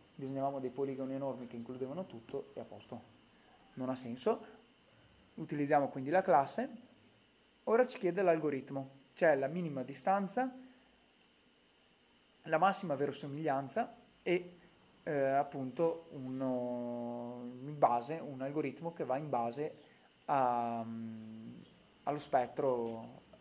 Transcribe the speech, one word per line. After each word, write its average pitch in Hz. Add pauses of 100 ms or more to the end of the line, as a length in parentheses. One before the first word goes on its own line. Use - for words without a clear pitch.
(140)
disegnavamo 135
dei 127
poligoni 131
enormi 127
che 123
includevano 127
tutto -
e -
a 113
posto. 107 (720)
Non 127
ha 131
senso. 127 (880)
Utilizziamo 147
quindi 135
la 180
classe. 185 (960)
Ora 226
ci -
chiede 180
l'algoritmo. 143 (120)
C'è 160
la 135
minima 156
distanza, 196 (1900)
la 160
massima 185
verosomiglianza 139 (280)
e, 180 (440)
eh, 165
appunto 139
uno, 123 (200)
in 147
base, 120
un 143
algoritmo 143
che 165
va 156
in 156
base 123 (520)
a, 120
mm, 113 (520)
allo 147
spettro, 123 (180)